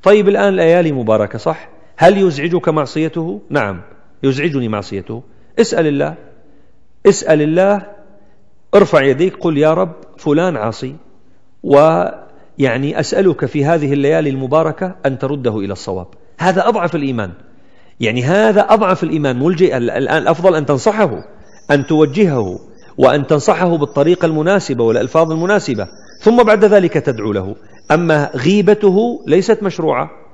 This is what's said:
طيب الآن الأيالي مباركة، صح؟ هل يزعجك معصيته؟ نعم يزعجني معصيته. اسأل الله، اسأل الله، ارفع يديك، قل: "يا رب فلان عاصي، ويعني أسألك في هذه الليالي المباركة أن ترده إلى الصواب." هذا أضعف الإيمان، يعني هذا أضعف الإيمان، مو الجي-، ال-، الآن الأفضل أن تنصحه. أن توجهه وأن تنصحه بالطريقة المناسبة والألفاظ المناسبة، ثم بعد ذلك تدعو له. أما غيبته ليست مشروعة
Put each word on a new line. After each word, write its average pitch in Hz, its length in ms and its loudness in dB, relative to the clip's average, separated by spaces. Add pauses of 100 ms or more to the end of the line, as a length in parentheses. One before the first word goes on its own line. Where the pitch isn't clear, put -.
طيب 202 260 4
الآن 202 240 0
الأيالي 170 380 2
مباركة، 110 460 -2
صح؟ - 320 -8 (280)
هل 190 200 4
يزعجك 170 520 -2
معصيته؟ 160 800 -4
نعم 101 320 -4 (420)
يزعجني 139 440 -2
معصيته. 107 560 -8 (360)
اسأل 170 280 0
الله، 147 280 -4 (920)
اسأل 156 360 2
الله، 190 400 0 (920)
ارفع 160 280 4
يديك، 139 360 0
قل: 165 180 -2
"يا 156 160 2
رب 175 200 -2 (240)
فلان 160 400 0
عاصي، 117 380 -8 (680)
ويعني 143 1400 0
أسألك 160 460 0
في 139 200 -2
هذه 147 280 0
الليالي 147 360 0
المباركة 156 680 -4 (100)
أن 135 120 -2
ترده 127 420 -4
إلى 98 140 -6
الصواب." 92 340 -10 (320)
هذا 185 280 0
أضعف 175 280 -2
الإيمان، 123 360 -4 (680)
يعني 117 240 -2
هذا 202 460 2
أضعف 202 340 2
الإيمان، 151 320 -2
مو 139 140 0
الجي-، 160 280 0
ال-، 120 120 -2
الآن 135 320 -2
الأفضل 170 340 2
أن 151 100 -2
تنصحه. 151 580 0 (480)
أن 143 140 2
توجهه 147 760 0 (380)
وأن 135 300 4
تنصحه 165 500 2
بالطريقة 151 480 0
المناسبة 156 580 0
والألفاظ 123 480 0
المناسبة، 160 560 -2 (340)
ثم 240 220 4
بعد 214 220 4
ذلك 196 280 4
تدعو 110 380 -2
له. 98 240 -6 (360)
أما 156 440 2
غيبته 202 920 2
ليست 196 360 0
مشروعة 156 480 -4 (220)